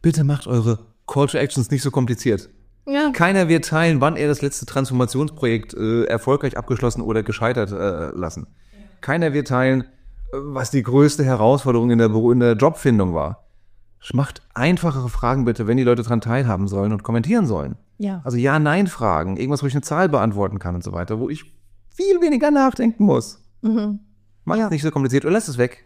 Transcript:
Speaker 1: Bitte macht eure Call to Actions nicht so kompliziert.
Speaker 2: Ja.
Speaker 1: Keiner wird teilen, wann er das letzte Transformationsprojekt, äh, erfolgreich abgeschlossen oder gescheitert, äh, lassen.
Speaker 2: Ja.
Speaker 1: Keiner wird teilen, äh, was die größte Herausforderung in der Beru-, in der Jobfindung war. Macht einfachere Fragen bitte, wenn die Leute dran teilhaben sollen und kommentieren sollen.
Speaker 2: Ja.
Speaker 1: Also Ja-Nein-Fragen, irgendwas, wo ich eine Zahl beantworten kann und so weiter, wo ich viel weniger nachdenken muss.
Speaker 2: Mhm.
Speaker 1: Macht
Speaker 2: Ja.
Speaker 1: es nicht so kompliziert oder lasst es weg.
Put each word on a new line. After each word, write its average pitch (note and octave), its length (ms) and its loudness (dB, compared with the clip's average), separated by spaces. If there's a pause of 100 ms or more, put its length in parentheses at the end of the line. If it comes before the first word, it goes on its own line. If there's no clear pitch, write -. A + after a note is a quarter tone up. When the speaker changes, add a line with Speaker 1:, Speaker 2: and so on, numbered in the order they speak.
Speaker 1:
Bitte D#3 220 2
macht C#3+ 240 0
eure A2+ 320 2 (280)
Call C#3 200 2
to B2 100 -2
Actions B2+ 340 0
nicht C3+ 120 -2
so C#3 80 -2
kompliziert. A#2+ 580 0 (360)
Speaker 2:
Ja. C#4+ 260 0
Speaker 1:
Keiner F#3 360 2
wird D#3+ 180 2
teilen, D#3+ 360 2
wann D3+ 140 2
er D3 120 -2
das D3 140 -2
letzte C#3+ 240 -6
Transformationsprojekt, B2+ 1080 -2
äh, A2 320 0
erfolgreich C3 520 -2
abgeschlossen A#2+ 440 -4
oder G#2+ 220 -2
gescheitert, A2 480 -2
äh, E2+ 460 -4
lassen. E2 300 -8 (260)
Speaker 2:
Ja. - 60 -20 (220)
Speaker 1:
Keiner D#3 320 -2
wird C#3+ 140 -2
teilen, C3 340 2
äh, - 40 -8 (480)
was C3+ 380 -8
die C3+ 120 0
größte C#3+ 400 4
Herausforderung B2 680 2
in A#2 80 4
der A2+ 100 6
Beru-, A2 220 4
in B2 80 4
der A#2+ 140 4
Jobfindung A2 600 2
war. D#2+ 300 -4 (720)
Macht C3 280 -2 (120)
einfachere C#3+ 560 0
Fragen B2+ 360 0
bitte, A2 220 -2
wenn A#2 100 2
die C3 60 2
Leute A#2+ 200 2
dran A2+ 180 0
teilhaben A2+ 460 0
sollen G2+ 260 -2
und F#2+ 100 -6
kommentieren D3+ 420 0
sollen. D#2 300 -4 (220)
Speaker 2:
Ja. G3 260 -6
Speaker 1:
Also B2 140 -4
Ja-Nein-Fragen, C3+ 1000 0
irgendwas, C3+ 260 -2
wo C#3 40 -2
ich B2+ 60 -4
eine C#3+ 80 -2
Zahl F3 260 0
beantworten G2+ 520 0
kann F2+ 160 -6
und E2+ 80 -8
so F#2+ 100 -10
weiter, F2+ 260 -6
wo B2+ 100 -6
ich D3+ 140 -10 (460)
viel F#4 320 0
weniger D4+ 300 2
nachdenken C4 520 2
muss. - 400 0 (200)
Speaker 2:
Mhm. G#3+ 360 -2 (460)
Speaker 1:
Macht G#3+ 140 0
Speaker 2:
Ja. A3 60 2
Speaker 1:
es F#3+ 60 -2
nicht D3+ 120 -2
so D#3 80 0
kompliziert C3+ 340 0
oder E3 80 2
lasst A3 160 0
es B2 80 -8
weg. B2 280 -2